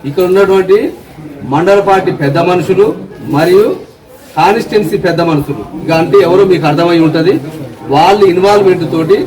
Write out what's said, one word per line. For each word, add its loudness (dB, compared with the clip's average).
ఇక్కడ -2
ఉన్నటువంటి 2
మండల 2
పార్టీ 0
పెద్ద -2
మనుషులు 0
మరియు 2
కాన్స్టిట్యుయెన్సీ -2
పెద్ద -2
మనుషులు, -2
ఇక -6
అంటే 2
ఎవరో 2
మీకు 0
అర్థమై 0
ఉంటది. 2
వాళ్ళ 4
ఇన్వాల్వ్‌మెంట్ 2
తోటి 0